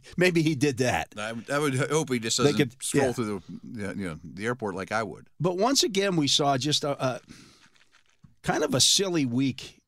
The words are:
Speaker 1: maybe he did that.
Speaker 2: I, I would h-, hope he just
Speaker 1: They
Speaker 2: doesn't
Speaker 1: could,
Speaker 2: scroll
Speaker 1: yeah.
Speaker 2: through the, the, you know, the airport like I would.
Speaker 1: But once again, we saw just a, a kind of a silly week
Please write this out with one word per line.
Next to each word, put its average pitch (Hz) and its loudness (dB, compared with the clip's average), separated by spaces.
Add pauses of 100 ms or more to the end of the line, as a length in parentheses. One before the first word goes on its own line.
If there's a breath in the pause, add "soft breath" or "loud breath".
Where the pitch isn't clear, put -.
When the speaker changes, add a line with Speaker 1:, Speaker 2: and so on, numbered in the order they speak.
(160 loud breath)
Speaker 1:
maybe 175 4
he 156 2
did 135 2
that. 98 0
Speaker 2:
I, 107 -6 (180)
I 143 0
would 143 0
h-, 127 -2
hope 147 0
he 127 0
just 110 -2
Speaker 1:
They 123 4
Speaker 2:
doesn't 147 4
Speaker 1:
could, 135 0
Speaker 2:
scroll 139 2
Speaker 1:
yeah. 123 0
Speaker 2:
through 120 -2
the, 95 -6 (300)
the, - -8
you 95 -4
know, 78 -8
the 87 -10
airport 113 -4
like 95 -6
I 113 -2
would. 107 -12 (140)
Speaker 1:
But 175 0
once 247 4
again, 196 0
we 143 2
saw 139 2
just 143 0
a, 143 0 (140)
a 123 -4 (1200 loud breath)
kind - 0
of 277 0
a 127 2
silly 175 2
week 127 -2